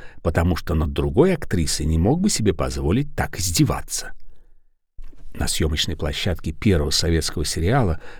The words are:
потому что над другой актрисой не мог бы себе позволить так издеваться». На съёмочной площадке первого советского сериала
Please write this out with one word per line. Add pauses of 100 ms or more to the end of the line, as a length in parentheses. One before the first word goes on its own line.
(220)
потому
что
над
другой
актрисой
не
мог
бы
себе
позволить
так
издеваться». (1200)
На
съёмочной
площадке
первого
советского
сериала (200)